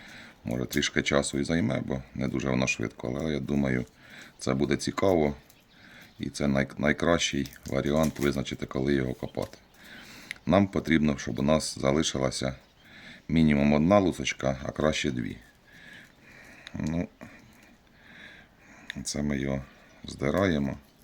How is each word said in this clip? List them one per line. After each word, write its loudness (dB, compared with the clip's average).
Може, -4
трішки -2
часу 0
і 0
займе, 0
бо -4
не -2
дуже -2
воно 2
швидко, -4
але -2
я -2
думаю, 0
це -2
буде 2
цікаво. 2
І -6
це -2
най-, 2
найкращий 0
варіант 0
визначити, -2
коли 0
його 0
копати. -8
Нам 6
потрібно, 2
щоб -6
у 0
нас 2
залишилася 0
мінімум 6
одна 6
лусочка, 0
а -6
краще 0
дві. -6
Ну, -4
це -4
ми 0
його -2
здираємо, 0